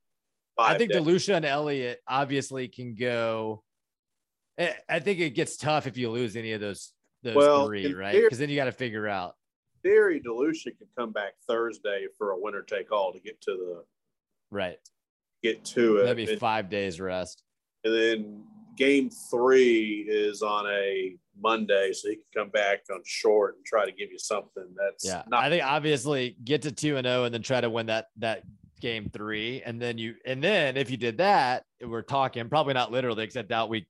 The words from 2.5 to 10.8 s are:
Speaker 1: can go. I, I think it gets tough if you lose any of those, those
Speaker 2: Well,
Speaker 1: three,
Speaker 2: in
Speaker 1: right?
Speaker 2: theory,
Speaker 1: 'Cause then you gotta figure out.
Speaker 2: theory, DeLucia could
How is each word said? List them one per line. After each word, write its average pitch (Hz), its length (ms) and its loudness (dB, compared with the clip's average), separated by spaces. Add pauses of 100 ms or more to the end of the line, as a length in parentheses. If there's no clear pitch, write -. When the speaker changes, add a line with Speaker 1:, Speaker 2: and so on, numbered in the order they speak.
Speaker 1:
can 123 260 -12
go. 113 720 -2 (920)
I, 165 180 -2 (120)
I 165 120 0
think 185 180 0
it 165 120 0
gets 147 260 -4
tough 151 320 0
if 104 100 -8
you 117 120 -2
lose 117 260 -4
any 113 160 -6
of 107 80 -4
those, 101 320 -8 (320)
those 117 100 -4
Speaker 2:
Well, 143 320 8
Speaker 1:
three, 101 200 -4
Speaker 2:
in 92 100 -4
Speaker 1:
right? 98 160 -4
Speaker 2:
theory, 220 180 6
Speaker 1:
'Cause 117 80 -2
then 143 120 -2
you 143 60 -2
gotta 131 160 0
figure 107 360 -6
out. 92 260 -4 (480)
Speaker 2:
theory, 196 380 4
DeLucia 143 580 -4
could 107 180 -20